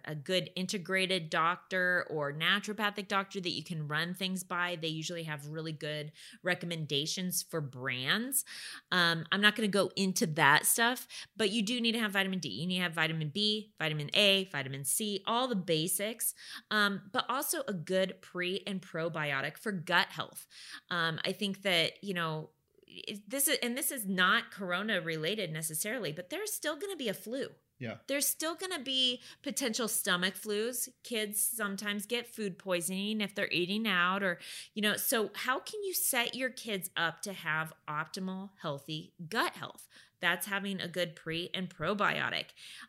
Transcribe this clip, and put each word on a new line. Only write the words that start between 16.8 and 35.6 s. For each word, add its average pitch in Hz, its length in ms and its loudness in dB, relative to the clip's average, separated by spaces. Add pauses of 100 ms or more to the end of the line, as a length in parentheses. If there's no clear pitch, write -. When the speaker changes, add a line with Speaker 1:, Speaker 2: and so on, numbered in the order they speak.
Speaker 1:
but 254 160 0
also 285 400 -2
a 208 60 -2
good 185 480 2
pre 180 440 -4
and 190 140 -4
probiotic 156 800 -2
for 214 140 -4
gut 175 360 4
health. - 380 -8 (440)
Um, 165 320 0
I 190 100 -2
think 196 320 -4
that, 170 380 2
you 196 120 -4
know, 160 340 -2 (380)
it, - 420 -12
this 277 180 2
is, 302 160 2
and 240 140 -2
this 294 140 -2
is 240 160 -6
not 196 440 4
corona 185 520 0
related 165 500 -2
necessarily, 160 600 -4
but 180 180 -10
there's 392 200 -4
still 311 260 -2
gonna 392 200 -6
be 254 140 -2
a 185 40 -2
flu. 226 340 -4 (300)
Speaker 2:
Yeah. 113 180 -6 (100)
Speaker 1:
There's 277 200 0
still 320 280 -2
gonna 370 240 -6
be 254 420 0 (220)
potential 233 440 -2
stomach 190 480 2
flus. 220 540 -2 (140)
Kids 214 400 -2
sometimes 208 640 -2
get 240 200 -2
food 202 320 -4
poisoning 190 640 0
if 202 140 -2
they're - 180 0
eating 202 340 0
out 185 360 4
or, 175 160 2 (340)
you 214 80 -6
know, 208 160 4
so 220 380 2
how 262 240 0
can - 240 -8